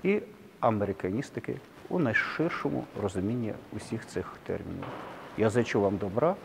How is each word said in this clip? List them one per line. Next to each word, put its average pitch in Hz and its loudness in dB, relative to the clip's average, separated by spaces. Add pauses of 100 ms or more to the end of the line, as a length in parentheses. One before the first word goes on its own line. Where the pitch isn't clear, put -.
і 202 4 (380)
американістики 107 0 (340)
у 180 0
найширшому 143 0 (180)
розумінні 104 0 (220)
усіх 113 -6
цих - -6 (120)
термінів. 90 -6 (520)
Я 107 6
зичу 113 4
вам 101 6
добра 113 2